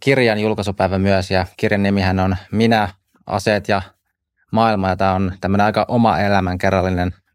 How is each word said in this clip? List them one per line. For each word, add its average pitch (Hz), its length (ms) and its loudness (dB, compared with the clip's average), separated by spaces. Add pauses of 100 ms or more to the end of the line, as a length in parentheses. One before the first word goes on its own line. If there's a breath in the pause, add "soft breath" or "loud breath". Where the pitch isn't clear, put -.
kirjan 127 380 2
julkaisupäivä 101 600 -2
myös, 95 320 0
ja 92 160 0 (100)
kirjan 101 260 -2
nimihän 95 380 0
on 92 160 0 (160)
Minä, 107 360 2 (380)
aseet 101 420 -2
ja 101 140 0 (680)
maailma, 110 360 2
ja 92 80 0
tää 95 180 0
on 95 260 -2
tämmönen 98 260 2
aika 107 220 0
oma 113 300 2
elämänkerrallinen 92 960 0 (200)